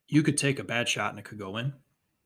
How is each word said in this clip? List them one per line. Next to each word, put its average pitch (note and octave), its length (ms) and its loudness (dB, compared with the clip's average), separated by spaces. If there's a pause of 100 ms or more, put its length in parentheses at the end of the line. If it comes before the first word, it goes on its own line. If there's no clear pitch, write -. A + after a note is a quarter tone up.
you D3+ 160 6
could D3+ 120 4
take C#3 220 2
a G#2 60 -8
bad A#2 240 0
shot G#2 220 0
and G#2+ 80 -10
it G2 60 -14
could A2 140 -14
go G2+ 200 -6
in. C3 140 -2 (540)